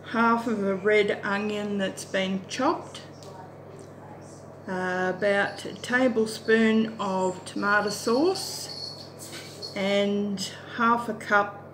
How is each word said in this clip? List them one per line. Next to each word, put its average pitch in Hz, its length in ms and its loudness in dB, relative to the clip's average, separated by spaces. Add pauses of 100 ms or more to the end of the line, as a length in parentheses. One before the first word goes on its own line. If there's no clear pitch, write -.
(100)
half 233 360 4
of 214 160 0
a 196 100 2
red 208 480 4
onion 208 560 -2
that's 190 280 -2
been 190 420 0
chopped, - 540 -2 (1600)
uh, 185 520 0
about 202 480 2
a - 100 -8
tablespoon 220 1200 4
of 190 460 0
tomato 202 460 2
sauce, - 1160 0 (680)
and 202 760 0 (280)
half 233 320 4
a 214 40 -4
cup 202 480 2 (120)